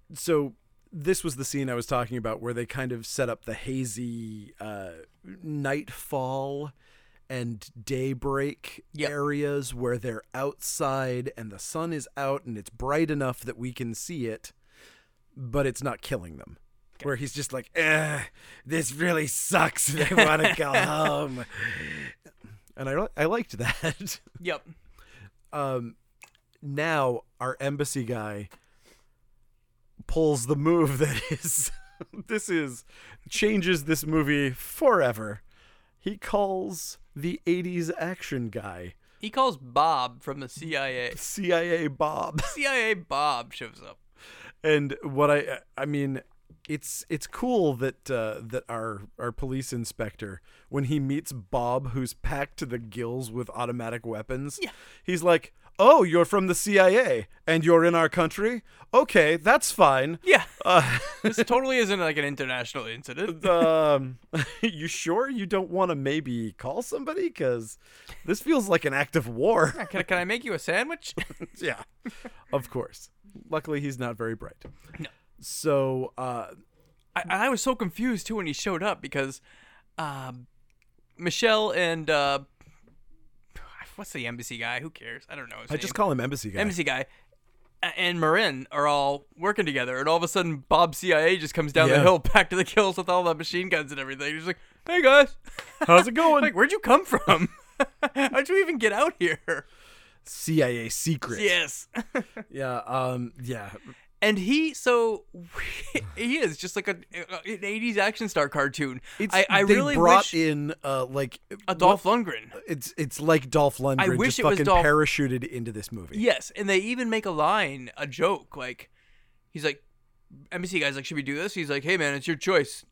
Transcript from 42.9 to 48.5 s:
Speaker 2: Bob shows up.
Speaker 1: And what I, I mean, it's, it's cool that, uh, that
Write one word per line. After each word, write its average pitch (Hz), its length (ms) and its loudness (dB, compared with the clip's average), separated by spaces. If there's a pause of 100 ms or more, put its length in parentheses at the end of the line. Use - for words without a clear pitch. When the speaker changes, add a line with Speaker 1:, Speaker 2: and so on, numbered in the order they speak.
Speaker 2:
Bob 139 580 -4
shows - 340 -14
up. - 120 -20 (640)
Speaker 1:
And 147 380 2
what 147 280 2
I, 147 300 0 (160)
I 135 100 -4
mean, 139 360 -2 (460)
it's, - 400 -8
it's 160 180 -6
cool 208 480 0
that, 131 360 -6
uh, 110 320 -4
that 107 260 -8